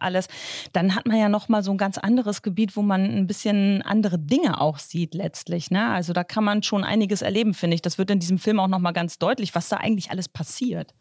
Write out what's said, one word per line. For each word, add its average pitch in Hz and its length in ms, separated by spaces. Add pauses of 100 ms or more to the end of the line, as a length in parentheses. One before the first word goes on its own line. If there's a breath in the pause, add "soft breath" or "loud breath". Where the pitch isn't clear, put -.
alles, 185 260 (460 loud breath)
dann 185 200
hat 220 120
man 226 100
ja 214 140
noch 208 180
mal 214 160
so 190 80
ein 196 60
ganz 196 200
anderes 214 440
Gebiet, 202 340
wo 208 60
man 196 240
ein 202 200
bisschen 202 580
andere 202 360
Dinge 226 400
auch 147 180
sieht - 360
letztlich, 165 580
ne? 208 160
Also 180 240
da 175 140
kann 214 180
man 208 200
schon 196 200
einiges 208 380
erleben, 202 320
finde 170 220
ich. 165 60
Das - 160
wird 190 140
in 202 80
diesem 175 200
Film 214 200
auch 190 80
noch 190 120
mal 180 120
ganz 170 280
deutlich, 208 360
was 170 140
da 202 80
eigentlich 214 340
alles 180 160
passiert. - 720